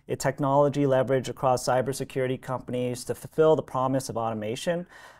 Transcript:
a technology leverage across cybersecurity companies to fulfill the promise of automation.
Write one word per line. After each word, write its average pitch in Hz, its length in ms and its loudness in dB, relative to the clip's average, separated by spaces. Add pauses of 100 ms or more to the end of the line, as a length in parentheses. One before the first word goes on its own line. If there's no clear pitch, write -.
a - 80 -2
technology 143 720 2
leverage 131 420 2
across 127 380 0
cybersecurity 131 720 -2
companies 123 680 -6
to 117 100 -6
fulfill 156 400 4
the 131 60 -2
promise 131 460 -2
of 107 80 -6
automation. 113 680 -4 (340)